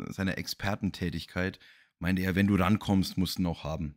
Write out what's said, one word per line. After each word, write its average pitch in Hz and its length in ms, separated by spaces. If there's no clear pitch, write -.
seiner 95 260
Expertentätigkeit 92 1200
meinte 92 220
er, 92 140
wenn 101 120
du 101 80
rankommst, 95 640
musst 90 200
du 92 60
ihn 87 40
auch 80 160
haben. 78 340